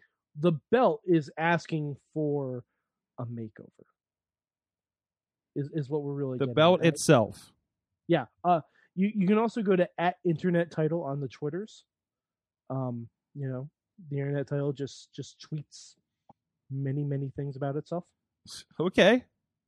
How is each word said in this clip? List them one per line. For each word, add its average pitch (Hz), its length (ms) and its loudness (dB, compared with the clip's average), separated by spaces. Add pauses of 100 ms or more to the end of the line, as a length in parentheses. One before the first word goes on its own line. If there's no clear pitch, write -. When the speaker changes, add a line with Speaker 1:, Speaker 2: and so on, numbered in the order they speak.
(400)
Speaker 1:
the 170 140 2 (180)
belt 220 340 4
is 165 320 2
asking 156 580 0 (180)
for 143 500 -4 (560)
a 120 60 -6
makeover. 117 600 -14 (1700)
Is, 147 180 -6
is 143 160 -4
what 147 140 -4
we're 143 100 -6
really 135 260 -4
Speaker 2:
The 135 60 0
Speaker 1:
getting 120 100 -6
Speaker 2:
belt 165 260 6
Speaker 1:
at. 165 60 4
Speaker 2:
itself. 123 680 2 (540)
Speaker 1:
Yeah. 151 180 0 (180)
Uh, 170 180 4 (340)
you, 196 200 0
you 185 120 2
can 214 100 4
also 233 240 0
go 190 140 4
to 175 120 4 (120)
at 175 160 0 (100)
Internet 170 460 0
Title 160 320 -2
on 139 180 -6
the 135 60 -6
Twitters. 165 560 -10 (880)
Um, 123 360 -6 (280)
you 139 120 -8
know, 131 220 -8 (400)
the 139 80 -6
Internet 139 300 -4
Title 143 260 -2
just, - 400 -10
just - 340 -16
tweets - 460 -12 (800)
many, 139 320 -4
many 139 320 -4
things 139 200 -8
about 139 200 -4
itself. 165 280 -8 (760)
Speaker 2:
Okay. 196 460 4 (420)